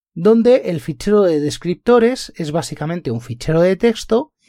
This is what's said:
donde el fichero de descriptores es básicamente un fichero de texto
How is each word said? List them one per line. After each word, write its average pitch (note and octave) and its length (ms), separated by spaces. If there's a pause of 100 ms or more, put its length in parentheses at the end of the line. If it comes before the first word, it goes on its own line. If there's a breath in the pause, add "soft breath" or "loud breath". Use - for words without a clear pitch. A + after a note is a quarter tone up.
(140)
donde A3+ 580
el E3 100
fichero G3+ 400
de E3 180
descriptores A#3 960
es D3 160
básicamente D#3+ 600
un A#2 100
fichero D#3 400
de F#3 140
texto A#3 580 (160 soft breath)